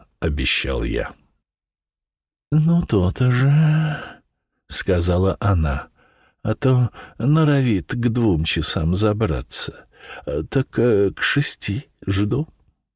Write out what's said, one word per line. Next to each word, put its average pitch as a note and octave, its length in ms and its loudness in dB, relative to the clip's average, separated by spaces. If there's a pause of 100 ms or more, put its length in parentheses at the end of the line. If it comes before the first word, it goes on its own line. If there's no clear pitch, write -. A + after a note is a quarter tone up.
(200)
обещал C2+ 640 -4
я. A1+ 300 -4 (1400)
"Ну, E3 320 4
то-то G2+ 480 2
же", — D3+ 680 2 (720)
сказала F2+ 720 0
она, — D#2 480 0 (540)
"а A2 120 -2
то B2+ 360 2 (280)
норовит C#3 720 2
к A#2+ 160 0
двум A2 360 2
часам E2 500 -2
забраться. G#2 920 -2 (640)
Так, - 300 -4
э, G#2 360 4
к - 60 -14
шести - 680 -4 (180)
жду". G#2 420 0 (480)